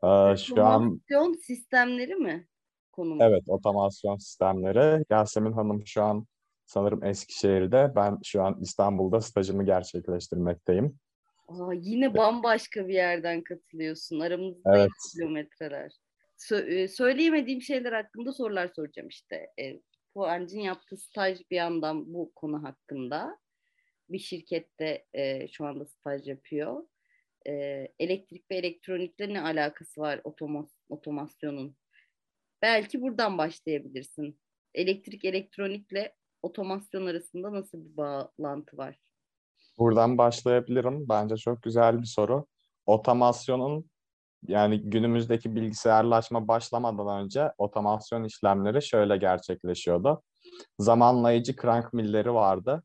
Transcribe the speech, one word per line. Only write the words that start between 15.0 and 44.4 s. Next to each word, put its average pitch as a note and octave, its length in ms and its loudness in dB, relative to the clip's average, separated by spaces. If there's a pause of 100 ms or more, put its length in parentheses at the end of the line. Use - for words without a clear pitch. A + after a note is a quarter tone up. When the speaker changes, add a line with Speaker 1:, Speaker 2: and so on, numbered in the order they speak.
Speaker 2:
kilometreler. D3+ 800 -8 (460)
Sö-, - 280 -4
e, F#3 220 -2
söyleyemediğim C4+ 720 0
şeyler B3+ 300 -4
hakkında A3 400 -8
sorular G3+ 440 -4
soracağım - 320 -12
işte. - 520 -14
E, C3+ 200 -12 (320)
Kıvancın F3+ 480 -6
yaptığı F#3+ 360 -8
staj F#3+ 440 -6 (100)
bir F3+ 60 -4
yandan E3 580 -4
bu E3+ 200 -10
konu D3+ 280 -8
hakkında. C#3+ 760 -10 (680)
Bir F#3 100 -10
şirkette, D#3+ 840 -8 (100)
e, C3+ 340 -6
şu - 180 -10
anda C#3+ 200 -10
staj C#3 420 -10
yapıyor. D#3 560 -8 (640)
E, C#3+ 40 -6 (460)
elektrik F#3 520 -6
ve F#3+ 60 -6
elektronikle F3+ 800 -8
ne G3 60 -6
alakası D3+ 600 -4
var D3 240 -4
otoma-, D3+ 440 -10 (200)
otomasyonun? D3 880 -12 (880)
Belki A3 400 0
buradan A#3+ 360 -2
başlayabilirsin. D3 1000 -6 (340)
Elektrik, G3 500 -4
elektronikle G3+ 920 -6 (260)
otomasyon F#3+ 640 -8
arasında F3+ 460 -8
nasıl F#3+ 320 -12
bir D#3 120 -20
bağlantı C#3+ 800 -8
var? C3+ 240 -12 (800)
Speaker 1:
Buradan A2+ 400 6
başlayabilirim. B2 920 2
Bence G#2+ 280 0
çok A#2 260 -4
güzel A#2 380 4
bir A#2+ 60 -6
soru. A2+ 400 0 (400)
Otomasyonun, B2 1040 2 (560)